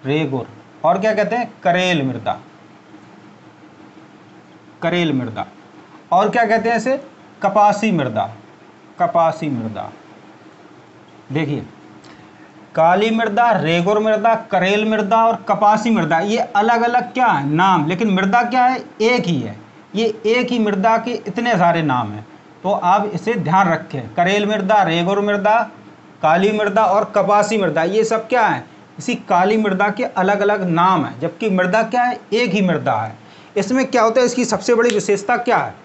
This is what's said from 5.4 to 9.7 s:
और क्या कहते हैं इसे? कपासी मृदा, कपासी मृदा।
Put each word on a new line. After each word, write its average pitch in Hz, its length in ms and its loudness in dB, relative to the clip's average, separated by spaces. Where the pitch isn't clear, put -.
और 190 180 2
क्या 233 160 0
कहते 220 240 0
हैं 233 80 0
इसे? 262 280 -4
कपासी 208 480 2
मृदा, 117 380 -2
कपासी 165 500 0
मृदा। 110 420 -6